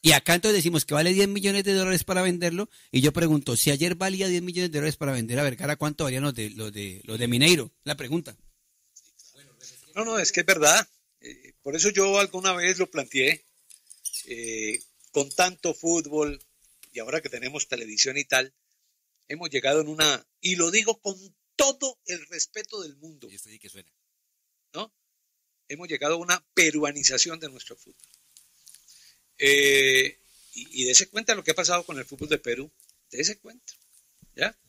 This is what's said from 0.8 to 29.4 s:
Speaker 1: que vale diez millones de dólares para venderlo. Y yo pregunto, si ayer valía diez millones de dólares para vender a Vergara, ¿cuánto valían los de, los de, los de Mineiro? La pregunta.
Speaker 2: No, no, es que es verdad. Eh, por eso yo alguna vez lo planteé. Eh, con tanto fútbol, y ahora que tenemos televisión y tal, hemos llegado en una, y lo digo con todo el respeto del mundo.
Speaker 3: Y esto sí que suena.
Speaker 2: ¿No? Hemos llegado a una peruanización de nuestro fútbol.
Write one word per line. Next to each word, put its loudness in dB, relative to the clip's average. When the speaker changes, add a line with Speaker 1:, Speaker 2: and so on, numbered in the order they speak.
Speaker 1:
que -6
vale 2
diez 4
millones 0
de 0
dólares 0
para 0
venderlo. -2
Y 4
yo 4
pregunto, 2
si 2
ayer 0
valía -2
diez 0
millones -4
de -4
dólares -2
para -4
vender -2
a 0
Vergara, -4
¿cuánto -4
valían -2
los -2
de, -8
los -10
de, -12
los -8
de 0
Mineiro? 4
La -6
pregunta. -6
Speaker 2:
No, -4
no, -2
es 0
que 2
es -2
verdad. 6
Eh, -20
por -6
eso 2
yo 2
alguna 0
vez 0
lo -2
planteé. 0
Eh, -8
con -2
tanto -2
fútbol, -2
y -12
ahora -6
que -10
tenemos -8
televisión -2
y -4
tal, -2
hemos -12
llegado 2
en -4
una, 0
y 0
lo 0
digo 0
con -8
todo 0
el -10
respeto -10
del -16
mundo. -20
Speaker 3:
Y -20
esto -18
sí -20
que -20
suena. -20
Speaker 2:
¿No? -12
Hemos -14
llegado -2
a -6
una 0
peruanización 2
de -12
nuestro -20
fútbol. -20